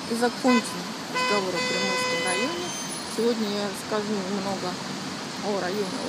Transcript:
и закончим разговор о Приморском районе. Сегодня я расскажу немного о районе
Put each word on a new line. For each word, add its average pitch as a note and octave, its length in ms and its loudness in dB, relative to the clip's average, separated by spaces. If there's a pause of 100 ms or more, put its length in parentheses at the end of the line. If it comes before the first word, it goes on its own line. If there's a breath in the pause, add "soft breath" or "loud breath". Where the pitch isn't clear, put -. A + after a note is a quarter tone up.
(100)
и A#3 80 0
закончим A#3+ 640 4 (320)
разговор B4 400 2
о B4+ 80 2
Приморском B4+ 640 0
районе. F4+ 400 0 (480)
Сегодня A3+ 400 2
я G3+ 160 0
расскажу G#3 480 -2 (160)
немного F#3+ 320 -2 (800)
о G3 160 0
районе F#3+ 460 0